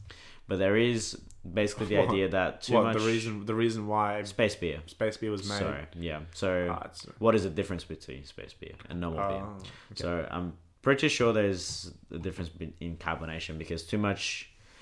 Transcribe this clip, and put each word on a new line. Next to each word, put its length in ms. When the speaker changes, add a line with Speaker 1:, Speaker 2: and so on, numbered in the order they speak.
Speaker 1:
but 140
there 160
is 420
basically 340
the 120
Speaker 2:
What? 120
Speaker 1:
idea 180
that 340
too 120
Speaker 2:
What, 100
Speaker 1:
much 140
Speaker 2:
the 80
reason, 380
the 120
reason 320
why 340
Speaker 1:
Space 320
beer. 320
Speaker 2:
space 300
beer 160
was 160
made? 100
Speaker 1:
Sorry, 260
yeah. 220
So 360
Speaker 2:
Ah, 140
it's 220
Speaker 1:
what 160
is 80
the 80
difference 320
between 420
space 280
beer 220
and 120
normal 280
beer? 160
Speaker 2:
Oh, 120
okay. 100
Speaker 1:
So 340
I'm 220
pretty 260
sure 240
there's 600
a 60
difference 320
be-, 280
in 200
carbonation 600
because 260
too 140
much 500